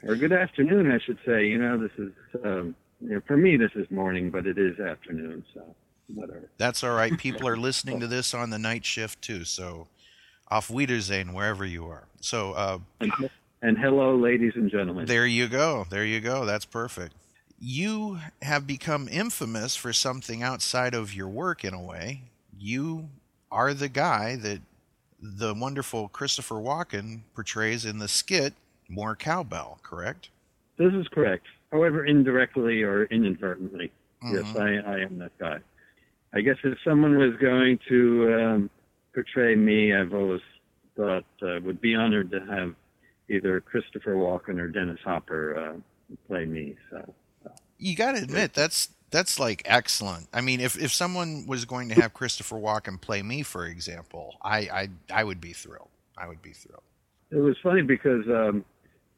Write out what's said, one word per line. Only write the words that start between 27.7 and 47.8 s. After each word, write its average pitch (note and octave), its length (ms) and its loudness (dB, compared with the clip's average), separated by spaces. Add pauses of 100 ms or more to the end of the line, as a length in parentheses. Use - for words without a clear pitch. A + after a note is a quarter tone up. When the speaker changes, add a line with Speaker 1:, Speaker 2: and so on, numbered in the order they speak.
Speaker 2:
in G#2+ 140 -6
the G#2 100 -6
skit D3 440 0 (360)
More G#2 260 -4
Cowbell, G#2 680 -6
correct? F2+ 480 -10 (460)
Speaker 1:
This F#3 180 4
is F#3 140 -2
correct. G#2+ 380 0 (260)
However, D#3 340 4
indirectly B2+ 760 4
or G2+ 220 4
inadvertently, F#2 880 -2 (280)
yes, G2+ 220 -2
Speaker 2:
Mm-hmm. G#2+ 180 -4
Speaker 1:
I, G#2 340 0
I F#2+ 40 -2
am F#2+ 200 -6
that - 180 -14
guy. D#2+ 220 -6 (720)
I - 80 2
guess C3 240 4
if B2+ 180 0
someone D3+ 340 6
was B2 200 6
going B2+ 500 6
to, A#2 460 6
um, A2 360 4 (440)
portray A#2+ 420 2
me, G#2+ 380 6
I've F#2+ 200 2
always F#2+ 280 0 (560)
thought, G2 280 0 (160)
uh, F2+ 220 -4
would F#2 160 -4
be A2+ 160 2
honored G#2 360 2
to F#2+ 100 -4
have F#2+ 340 -6 (540)
either F#2 320 0
Christopher - 540 -4
Walken F2+ 440 -2
or F2 80 -4
Dennis E2+ 380 -4
Hopper, D#2+ 520 -4
uh, - 580 -12 (120)
play F2 180 -4
me. D#2 300 -8 (160)
So, E2+ 220 -16 (320)
uh, - 40 -16 (280)
Speaker 2:
You F3+ 180 -4